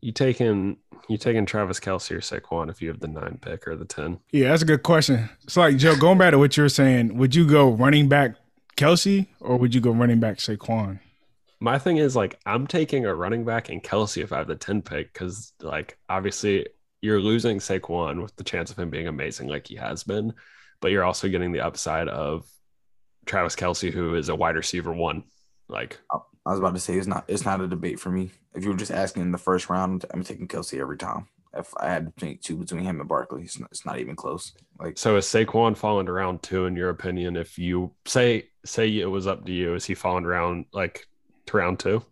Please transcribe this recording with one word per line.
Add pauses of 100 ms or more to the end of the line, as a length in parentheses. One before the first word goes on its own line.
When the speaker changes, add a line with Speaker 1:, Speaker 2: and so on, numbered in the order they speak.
Speaker 1:
You
taking, (320)
you
taking
Travis
Kelce
or
Saquon
if
you
have
the
nine
pick
or
the
ten? (120)
Speaker 2:
Yeah,
that's
a
good
question. (140)
It's
like,
Joe,
going
back
to
what
you
were
saying,
would
you
go
running
back (420)
Kelce (140)
or
would
you
go
running
back
Saquon? (580)
Speaker 1:
My
thing
is,
like,
I'm
taking
a
running
back
and
Kelce
if
I
have
the
ten
pick,
'cause,
like, (100)
obviously (360)
you're
losing
Saquon
with
the
chance
of
him
being
amazing
like
he
has
been, (480)
but
you're
also
getting
the
upside
of (760)
Travis
Kelce,
who
is
a
wide
receiver
one. (440)
Like (120)
Speaker 3:
I, (300)
I
was
about
to
say,
it's
not,
it's
not
a
debate
for
me. (240)
If
you
were
just
asking
in
the
first
round,
I'm
taking
Kelce
every
time. (260)
If
I
had
to
pick
two
between
him
and
Barkley,
it's
not,
it's
not
even
close. (280)
Like
Speaker 1:
So
is
Saquon
falling
to
round
two,
in
your
opinion?
If
you (140)
say, (160)
say (100)
it
was
up
to
you,
is
he
falling
around,
like, (400)
to
round
two?